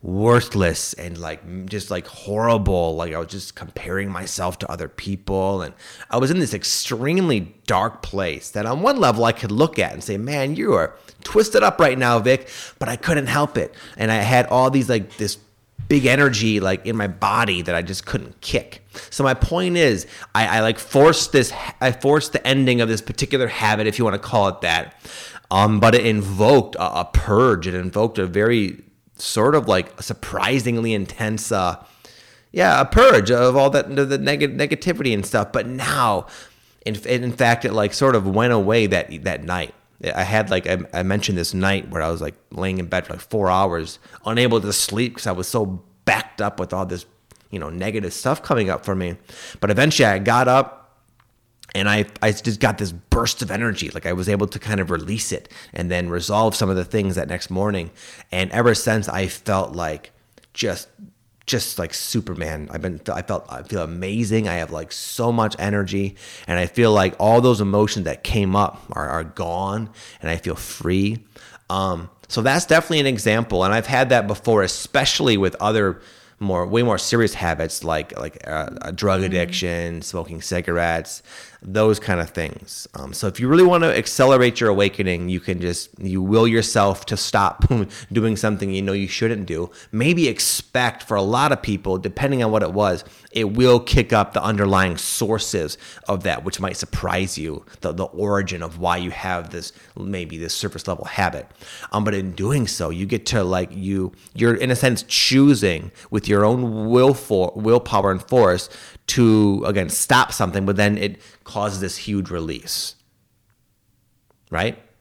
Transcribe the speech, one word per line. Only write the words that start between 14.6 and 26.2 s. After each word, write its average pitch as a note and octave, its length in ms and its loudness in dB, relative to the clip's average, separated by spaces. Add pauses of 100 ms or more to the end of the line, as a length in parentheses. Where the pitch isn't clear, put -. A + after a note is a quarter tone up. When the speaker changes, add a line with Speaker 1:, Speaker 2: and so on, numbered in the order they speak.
Speaker 1:
these, C3 200 0
like, A2 280 -2
this G#2 200 -4 (500)
big C#3 180 4
energy, A#2+ 540 4
like, F#2+ 260 0
in A2+ 100 -4
my G#2 120 -2
body G2 560 0
that F2 120 -2
I E2+ 60 0
just F#2 240 -8
couldn't - 340 -8
kick. - 420 -6 (280)
So - 140 -4
my C3 100 4
point F3 440 0
is, B2 280 2 (280)
I, G#2+ 240 2
I, - 40 4
like, A2+ 180 2
forced D3+ 540 6
this, C3 180 4 (300)
I B2+ 100 2
forced C#3+ 420 2
the - 140 -2
ending C3 340 4
of A2+ 60 2
this A2 140 0
particular B2+ 460 -2
habit, G#2+ 400 0
if G#2+ 100 -2
you A#2+ 80 2
wanna G#2 140 0
call G#2 280 2
it F#2 140 -4
that. E2 340 -2 (540)
Um, G#2 320 4
but A2+ 120 8
it A#2 120 4
invoked G#2+ 720 4